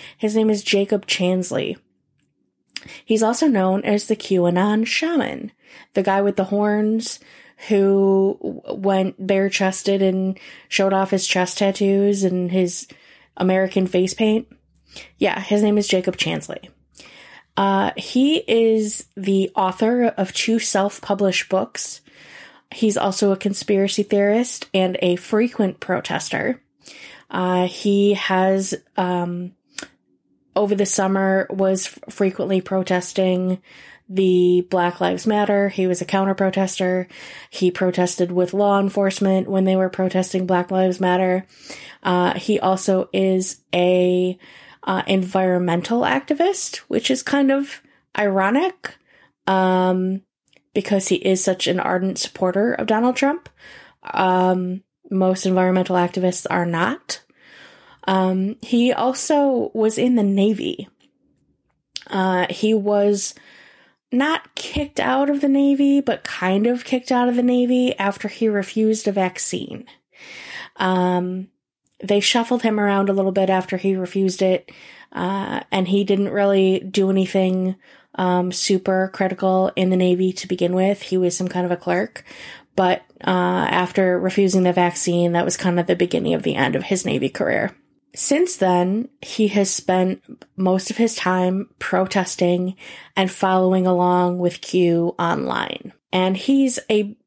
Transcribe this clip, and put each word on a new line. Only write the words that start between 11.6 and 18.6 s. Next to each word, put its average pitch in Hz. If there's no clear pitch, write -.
and 180
his 180
American 190
face 185
paint. 220
Yeah, -
his 208
name 208
is 202
Jacob 185
Chansley. -
Uh, 196
he 277
is 220